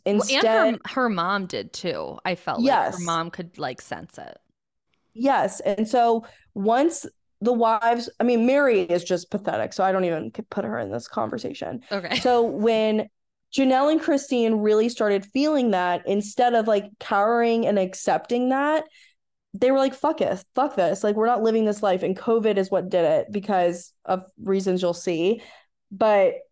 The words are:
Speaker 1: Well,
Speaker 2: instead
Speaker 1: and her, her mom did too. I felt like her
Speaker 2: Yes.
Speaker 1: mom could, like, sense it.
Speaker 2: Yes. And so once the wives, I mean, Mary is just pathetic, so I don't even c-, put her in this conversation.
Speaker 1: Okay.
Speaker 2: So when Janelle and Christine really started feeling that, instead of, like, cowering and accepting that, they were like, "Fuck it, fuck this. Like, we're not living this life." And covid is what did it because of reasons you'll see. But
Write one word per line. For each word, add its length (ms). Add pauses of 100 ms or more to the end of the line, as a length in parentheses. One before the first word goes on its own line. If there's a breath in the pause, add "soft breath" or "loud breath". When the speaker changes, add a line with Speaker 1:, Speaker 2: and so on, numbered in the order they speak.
Speaker 1:
Well, 100
Speaker 2:
instead 280
Speaker 1:
and 420
her, 160
her 80
mom 340
did 300
too. 500
I 120
felt 260
like 100
her 200
Speaker 2:
Yes. 120
Speaker 1:
mom 260
could, 280
like, 240
sense 340
it. 220 (760)
Speaker 2:
Yes. 480
And 260
so 380 (300 loud breath)
once 500 (380)
the 100
wives, 560 (100)
I 60
mean, 220
Mary 340
is 240
just 260
pathetic, 440
so 100
I 80
don't 140
even 280
c-, 140
put 160
her 140
in 120
this 160
conversation. 760 (100)
Speaker 1:
Okay. 280
Speaker 2:
So 220
when 640 (460)
Janelle 360
and 100
Christine 560
really 340
started 420
feeling 380
that, 360
instead 480
of, 120
like, 320
cowering 680
and 120
accepting 720
that, 340 (680 soft breath)
they 160
were 80
like, 160
"Fuck 260
it, 240 (100)
fuck 220
this. 260
Like, 140
we're 100
not 160
living 220
this 180
life." 200
And 140
covid 420
is 120
what 200
did 160
it 260
because 600 (120)
of 200 (180)
reasons 400
you'll 100
see. 480 (500 loud breath)
But 440 (180)